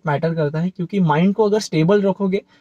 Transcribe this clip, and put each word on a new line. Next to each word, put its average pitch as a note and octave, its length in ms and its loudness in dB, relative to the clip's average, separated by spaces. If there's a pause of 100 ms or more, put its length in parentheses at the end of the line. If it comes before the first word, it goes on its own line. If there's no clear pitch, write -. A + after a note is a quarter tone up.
matter D#3+ 280 -2
करता D#3 240 -2
है, F3 100 -2
क्योंकि F#3 300 -6
mind F3 360 2
को A3 100 2
अगर G#3 140 0
stable F#3 420 2
रखोगे, G3 400 -2 (200)